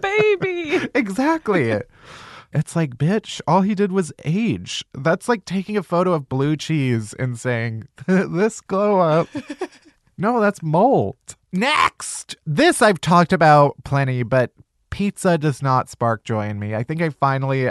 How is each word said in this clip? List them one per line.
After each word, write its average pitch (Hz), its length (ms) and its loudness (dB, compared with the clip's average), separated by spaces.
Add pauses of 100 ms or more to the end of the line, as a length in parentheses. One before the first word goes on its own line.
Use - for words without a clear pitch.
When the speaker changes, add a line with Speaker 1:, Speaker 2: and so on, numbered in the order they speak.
Speaker 1:
baby. 381 920 0
Speaker 2:
<laughs> - 60 -6
Exactly. 202 840 0 (720)
It's - 220 -2
like, 156 240 -2
"Bitch, 190 480 -2
all 175 140 2
he 196 160 0
did 196 160 0
was 185 200 -2 (120)
age." 156 600 -4 (100)
That's 135 340 -2
like 233 160 -2
taking 196 320 -6
a 202 80 -2
photo 180 280 0
of 151 160 -2
blue 139 280 0
cheese 127 600 -2
and 123 220 -6
saying, 117 480 -4 (100)
<laughs> - 120 -20
"This 185 540 0
glow 202 360 0
up." 165 300 2 (500)
Speaker 1:
<laughs> - 400 -20
Speaker 2:
No, 226 220 0
that's 202 200 0
mold. 160 560 2 (360)
Next! - 840 -2 (100)
This 240 380 2
I've 208 180 4
talked 175 320 4
about 151 520 6
plenty, 131 400 0
but 123 260 2 (400)
pizza 190 480 0
does 143 240 -2
not 131 260 0
spark 117 360 -2
joy 107 240 -4
in 104 100 -8
me. 104 160 -6
I 107 80 -2
think 160 180 -6
I 165 100 0
finally, 135 600 0